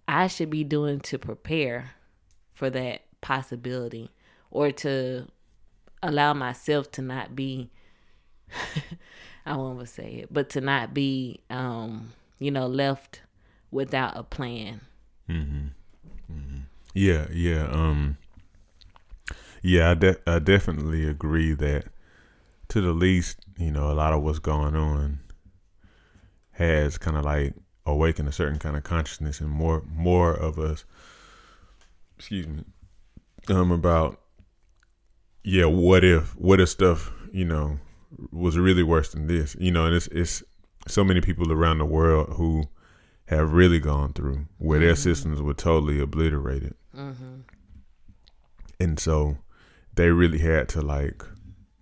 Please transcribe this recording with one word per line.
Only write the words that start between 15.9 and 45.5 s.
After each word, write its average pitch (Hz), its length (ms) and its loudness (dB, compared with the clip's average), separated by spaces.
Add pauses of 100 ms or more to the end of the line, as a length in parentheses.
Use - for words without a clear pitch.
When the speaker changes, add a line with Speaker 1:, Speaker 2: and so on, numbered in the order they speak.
Speaker 2:
Mm-hmm. 69 260 -12 (360)
Yeah, 90 380 4
yeah. 82 380 0
Um, 73 460 0 (1500)
yeah, 87 280 6
I 87 40 6
de-, 87 320 4
I 85 140 2
definitely 80 680 2
agree 78 480 0
that 73 320 -2 (840)
to 110 120 0
the 90 120 2
least, 90 460 2 (180)
you 82 140 -4
know, 73 200 -2
a 73 40 0
lot 76 180 2
of 76 100 0
what's 76 180 -2
going 76 360 -2
on 73 440 -2 (1300)
has 78 460 0
kinda, 78 240 -2
like, 73 320 -2 (320)
awakened 76 420 0
a 71 40 -6
certain 73 260 -2
kind 73 180 -6
of 71 80 -6
consciousness 76 560 -4
and 78 100 -6
more, 78 360 -2
more 85 460 2
of 80 260 -4
us, 78 260 -6 (1300)
excuse 92 280 -8
me, 76 180 -10 (840)
um, 92 240 4
about, 82 480 2 (1200)
yeah, 92 200 4
what 90 400 6
if, 85 320 4
what 92 240 6
if 87 80 6
stuff, 90 420 2 (220)
you 95 140 -2
know, 76 320 -2 (520)
was 85 280 0
really 92 240 6
worse 80 300 2
than 76 140 -6
this? 80 320 -2
You 92 120 0
know, 82 160 2
and 82 80 2
it's, 87 140 0
it's 85 340 -4 (440)
so - 180 0
many 92 180 4
people 85 280 0
around 80 280 2
the 76 80 0
world 78 500 2
who 80 280 0 (640)
have 78 240 0
really 87 260 8
gone 73 340 0
through 71 340 -6 (120)
where 78 220 2
their 85 120 6
Speaker 1:
Mm-hmm. 80 100 4
Speaker 2:
systems 76 400 0
were 71 120 -2